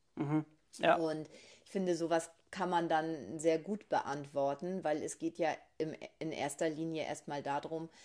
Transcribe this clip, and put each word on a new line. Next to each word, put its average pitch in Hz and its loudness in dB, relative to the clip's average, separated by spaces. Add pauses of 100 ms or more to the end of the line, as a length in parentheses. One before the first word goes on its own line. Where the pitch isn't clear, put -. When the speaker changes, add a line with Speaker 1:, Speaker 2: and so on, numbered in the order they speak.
(160)
Speaker 1:
Mhm. 151 0 (340)
Ja. 170 6
Speaker 2:
Und 156 -2 (360)
ich - -20
finde, 180 2
sowas 165 2 (200)
kann 185 -2
man 170 2
dann 156 0
sehr 160 4
gut 202 -6
beantworten, 143 -2
weil 151 2
es - -6
geht 160 -4
ja 160 2 (240)
im, 156 -2 (240)
in 156 -4
erster 143 0
Linie 160 -2
erstmal 147 -6
darum, 151 -4 (160)